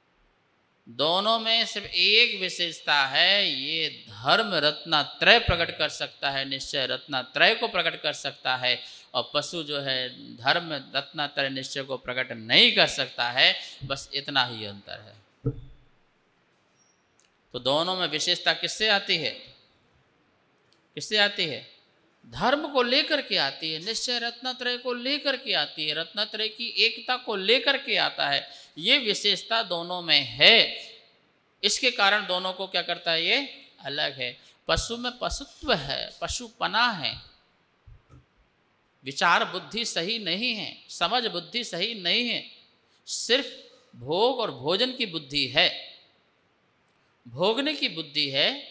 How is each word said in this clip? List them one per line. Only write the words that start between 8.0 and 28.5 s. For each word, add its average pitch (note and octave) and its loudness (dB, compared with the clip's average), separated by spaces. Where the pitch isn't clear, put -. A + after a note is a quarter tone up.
कर D3+ -2
सकता C3+ -4
है, B2 -2
और B2 -2
पशु D3 -4
जो D3 -6
है C3 -4
धर्म D#3 0
रत्नत्रय C#3+ -4
निश्चय C3+ -6
को C3 -6
प्रकट B2 -4
नहीं C3 6
कर F3 6
सकता B2 -4
है। D3+ 6
बस - -8
इतना C#3 -2
ही A2+ -8
अंतर G2+ -14
है। G#2 -20
तो C3 -8
दोनों D3+ 2
में F3+ 0
विशेषता E3 0
किससे E3+ -2
आती G3 2
है? C#3 -2
किससे G#3+ -4
आती G3+ 2
है? A#2+ -6
धर्म A#3 0
को C#4 2
लेकर C#4+ 2
के G3+ -2
आती D#3 -2
है, D#3 -6
निश्चय A3 -4
रत्नत्रय B3 -6
को B3 -6
लेकर C4+ -2
के C4 -4
आती D3+ -2
है, D3+ -2
रत्नत्रय G#3 -4
की A#3 -10
एकता A3+ 0
को A#3+ -6
लेकर B3 2
के B3 -2
आता D3 2
है। C#3 -2